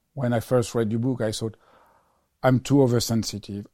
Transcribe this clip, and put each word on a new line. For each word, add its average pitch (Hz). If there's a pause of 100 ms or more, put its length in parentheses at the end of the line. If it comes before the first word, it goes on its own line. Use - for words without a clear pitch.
(140)
when 120
I 117
first 120
read 117
your 117
book, 127
I 110
thought, 110 (880)
"I'm 131
too 139
oversensitive, 110